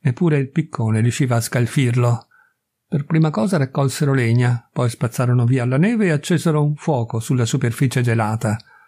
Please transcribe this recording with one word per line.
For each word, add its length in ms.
neppure 380
il 100
piccone 520
riusciva 360
a 40
scalfirlo. 880
Per 160
prima 260
cosa 280
raccolsero 560
legna, 580
poi 160
spazzarono 560
via 220
la 100
neve 300
e 40
accesero 540
un 120
fuoco 440
sulla 240
superficie 560
gelata. 560